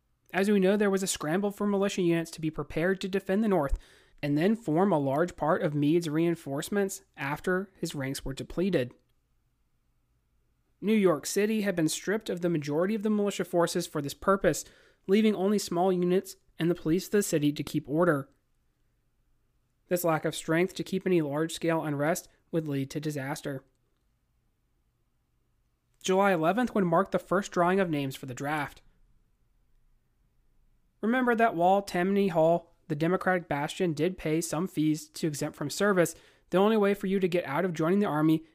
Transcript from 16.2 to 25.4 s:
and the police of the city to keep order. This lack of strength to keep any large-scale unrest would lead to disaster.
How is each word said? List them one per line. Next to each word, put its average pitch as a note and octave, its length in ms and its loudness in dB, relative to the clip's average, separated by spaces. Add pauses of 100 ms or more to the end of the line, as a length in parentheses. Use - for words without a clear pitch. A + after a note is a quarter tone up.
and E3 120 0
the E3+ 40 2
police F3 300 0
of - 60 -16
the G#3 120 2
city D3 300 2
to D3 100 -6
keep - 240 -4
order. D3+ 440 0 (1600)
This F3+ 140 -2
lack D#3+ 220 0
of D#3 100 -4
strength E3+ 420 0
to E3 60 -4
keep F#3+ 240 -4
any F3+ 140 4
large-scale D#3+ 640 -2
unrest D3+ 420 -2 (240)
would D#3+ 160 -2
lead C#3 240 -4
to D#3 100 -8
disaster. D3 640 -6 (2500)